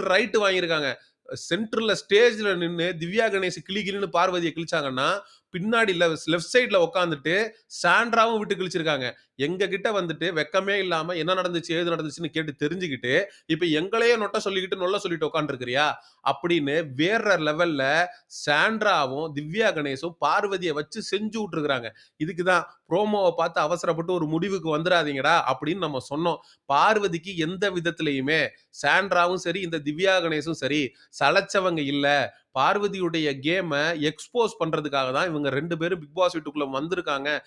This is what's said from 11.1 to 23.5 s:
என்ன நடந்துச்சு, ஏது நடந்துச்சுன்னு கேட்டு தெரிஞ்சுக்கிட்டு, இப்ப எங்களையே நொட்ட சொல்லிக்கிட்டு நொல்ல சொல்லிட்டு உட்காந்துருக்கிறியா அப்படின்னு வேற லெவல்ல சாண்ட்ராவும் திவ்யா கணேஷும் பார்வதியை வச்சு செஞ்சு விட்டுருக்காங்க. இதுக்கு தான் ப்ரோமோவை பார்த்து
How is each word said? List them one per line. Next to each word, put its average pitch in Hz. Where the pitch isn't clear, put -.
என்ன 165
நடந்துச்சு, 175
ஏது 170
நடந்துச்சுன்னு 156
கேட்டு 156
தெரிஞ்சுக்கிட்டு, 147
இப்ப 160
எங்களையே 202
நொட்ட 208
சொல்லிக்கிட்டு 190
நொல்ல 185
சொல்லிட்டு 170
உட்காந்துருக்கிறியா 139
அப்படின்னு 160
வேற 202
லெவல்ல 151
சாண்ட்ராவும் 160
திவ்யா 180
கணேஷும் 151
பார்வதியை 180
வச்சு 156
செஞ்சு 214
விட்டுருக்காங்க. 147
இதுக்கு 170
தான் 175
ப்ரோமோவை 196
பார்த்து 170